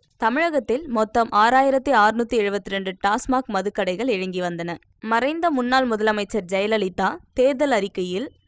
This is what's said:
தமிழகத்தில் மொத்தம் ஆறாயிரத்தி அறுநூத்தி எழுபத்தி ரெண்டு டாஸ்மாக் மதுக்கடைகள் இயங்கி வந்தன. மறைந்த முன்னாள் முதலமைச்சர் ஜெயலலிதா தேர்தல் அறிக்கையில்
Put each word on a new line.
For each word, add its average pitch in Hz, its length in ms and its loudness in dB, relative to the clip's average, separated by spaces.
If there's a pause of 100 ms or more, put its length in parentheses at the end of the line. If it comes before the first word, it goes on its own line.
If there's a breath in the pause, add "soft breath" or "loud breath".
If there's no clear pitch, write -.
(180)
தமிழகத்தில் 277 720 0
மொத்தம் 226 440 0
ஆறாயிரத்தி 262 600 4
அறுநூத்தி 226 460 2
எழுபத்தி 202 360 -2
ரெண்டு 190 180 -4 (160)
டாஸ்மாக் 254 460 -2
மதுக்கடைகள் 190 540 -2
இயங்கி 185 340 -2
வந்தன. 175 340 -6 (240)
மறைந்த 285 520 0
முன்னாள் 254 380 0
முதலமைச்சர் 214 640 -2
ஜெயலலிதா 196 580 0 (240)
தேர்தல் 269 380 2
அறிக்கையில் 196 560 -2 (200)